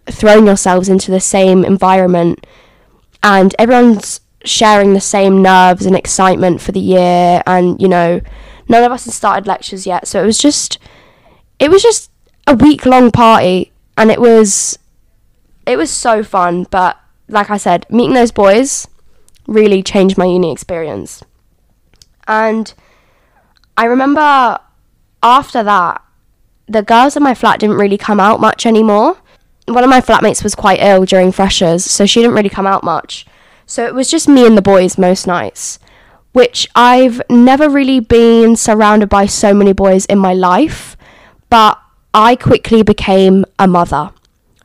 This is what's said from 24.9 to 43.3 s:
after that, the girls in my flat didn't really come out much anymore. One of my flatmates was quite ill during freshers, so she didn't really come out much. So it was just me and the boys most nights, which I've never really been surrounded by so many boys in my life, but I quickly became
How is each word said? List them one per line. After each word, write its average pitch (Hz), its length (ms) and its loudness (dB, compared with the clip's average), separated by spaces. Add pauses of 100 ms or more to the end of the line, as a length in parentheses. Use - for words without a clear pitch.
after 247 400 0
that, 196 400 -2 (640)
the 214 160 -4
girls 233 340 2
in 294 60 -2
my 269 120 0
flat - 260 -2
didn't 208 160 -2
really 202 220 -2
come 214 220 -4
out 208 200 0
much - 260 -2
anymore. 220 520 0 (480)
One 247 180 0
of 269 60 2
my 254 100 4
flatmates 214 420 0
was 208 120 -6
quite 190 260 -2
ill 190 240 2
during 185 280 0
freshers, 185 520 -2
so - 220 -2
she 214 140 0
didn't 240 160 0
really 208 120 -2
come 202 180 -6
out 196 180 -4
much. - 420 -10 (400)
So - 180 -8
it 240 100 -10
was 254 160 -4
just 320 180 -2
me 262 180 6
and 220 100 6
the 196 60 2
boys 190 340 0
most 185 300 0
nights, 175 520 -8 (540)
which - 420 0
I've 247 540 2
never 262 400 4
really 269 320 0
been 233 560 2
surrounded 214 520 0
by 202 180 0
so 202 260 -2
many 202 200 2
boys 190 340 0
in 202 120 -2
my 190 160 0
life, 185 640 -2 (540)
but 220 300 2 (340)
I 226 220 2
quickly - 460 0
became 190 640 2 (140)